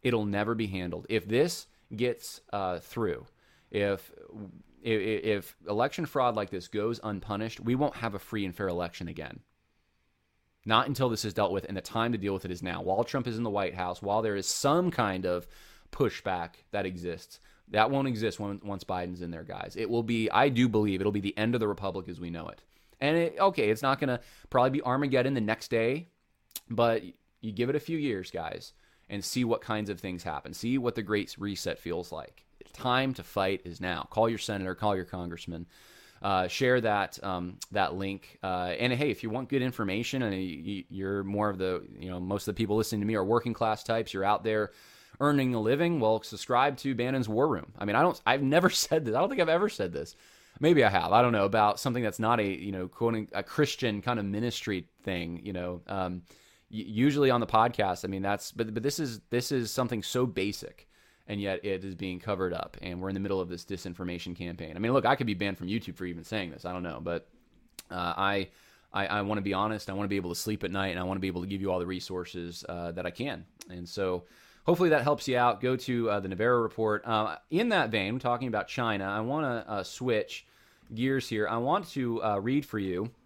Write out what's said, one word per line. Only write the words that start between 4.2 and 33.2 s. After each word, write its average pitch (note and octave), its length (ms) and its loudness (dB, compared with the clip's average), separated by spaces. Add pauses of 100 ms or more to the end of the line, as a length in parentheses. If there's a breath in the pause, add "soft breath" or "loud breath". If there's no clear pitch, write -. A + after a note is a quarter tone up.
if, G#2+ 420 0
if G2+ 320 -2 (120)
election B2 380 0
fraud B2 300 2
like G#2 140 -2
this F2+ 180 -6
goes A2 340 -2
unpunished, G#2+ 580 -4
we A#2 140 2
won't C#3 220 0
have A2+ 180 -4
a G2+ 40 -6
free G#2 260 -4
and F#2 100 -6
fair G2 140 -2
election F2 400 -4
again. D#2+ 320 -10 (1200)
Not A2+ 240 4
until C3 200 2
this A2 160 -2
is G2+ 100 -4
dealt G2 180 2
with, F#2+ 120 -2
and G2 120 -8
the F#2 40 -4
time A#2 320 -2
to A#2 60 -2
deal G2 160 0
with F#2 100 -6
it F#2 60 -6
is E2+ 120 -6
now. F2 200 -6
While F#2+ 220 0
Trump B2 220 -4
is A2+ 120 -4
in A#2+ 40 -2
the A2+ 80 -2
White G2 240 0
House, F2+ 280 -4
while G#2 200 2
there G#2 140 0
is F#2+ 100 -2
some E3+ 440 2
kind F#2+ 340 0
of F2+ 220 0 (440 loud breath)
pushback F#2 680 -2 (160)
that G2+ 120 -2
exists, F2 560 -8 (300 soft breath)
that G#2+ 200 6
won't C#3 180 2
exist A2 320 -2
when, G2+ 240 -6
once G2+ 200 -8
Biden's F2+ 380 -4
in E2+ 80 -6
there, D#2+ 140 -8
guys. F#2 340 -10
It G#2+ 100 -2
will A#2 140 2
be, A2 280 0
I B2+ 180 6
do B2 200 4
believe, G#2 320 4
it'll G2+ 120 2
be G2+ 80 0
the G2 160 -4
end A2+ 180 2
of B2 60 2
the G#2+ 80 2
republic F#2+ 400 -4
as E2+ 120 -12
we F2 100 -8
know E2 180 -8
it. - 140 -16 (380 soft breath)
And, D3 160 2
it, E3+ 220 2
okay, D3+ 320 4
it's A2 120 2
not C3+ 180 2
gonna B2+ 200 0 (300 loud breath)
probably C3 200 6
be C#3+ 120 -2
Armageddon C3 520 2
the B2 60 0
next G#2+ 280 -2
day, B2 400 0 (600)
but A2+ 340 2 (380)
you A2 120 -6
give A#2+ 180 0
it D3 60 2
a D3 40 2
few E3 160 -4
years, A#2 340 -2
guys, E2 420 -8 (360 soft breath)
and G2+ 160 -6
see B2+ 200 0
what A2+ 160 2
kinds G#2+ 280 -4
of F#2+ 120 -6
things F2+ 220 -8
happen. D2+ 300 -8
See A#2+ 240 -2
what B2 180 0
the A2+ 80 -4
Great G#2 360 -2
Reset G2 400 -4
feels E2+ 320 -6
like. D#2 340 -14 (280)
Time B2+ 420 0
to F#2+ 80 -10